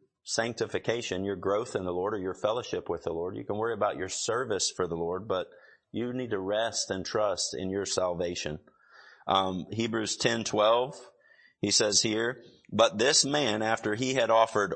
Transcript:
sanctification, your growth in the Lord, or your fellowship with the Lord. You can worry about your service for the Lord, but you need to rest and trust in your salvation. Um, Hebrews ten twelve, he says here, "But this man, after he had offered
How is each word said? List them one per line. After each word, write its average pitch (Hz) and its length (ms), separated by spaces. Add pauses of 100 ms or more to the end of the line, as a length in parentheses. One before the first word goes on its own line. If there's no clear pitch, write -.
(240)
sanctification, 113 1000
your 98 100
growth 101 400
in 98 80
the 90 80
Lord, 92 220
or 107 40
your 92 160
fellowship 107 560
with 85 140
the 85 100
Lord. 90 220
You 107 80
can 101 140
worry 113 160
about 101 240
your 92 120
service 113 640
for 90 140
the 82 80
Lord, 90 320
but 92 200 (440)
you 123 220
need 127 180
to 98 80
rest 107 500
and 95 160
trust 104 480
in 92 160
your 98 160
salvation. 87 760 (680)
Um, 95 440
Hebrews 110 440
ten 113 300
twelve, 117 500 (640)
he 101 120
says 107 300
here, 113 400 (300)
"But 110 260
this 135 280
man, 135 360
after 110 340
he 127 180
had 117 160
offered 110 460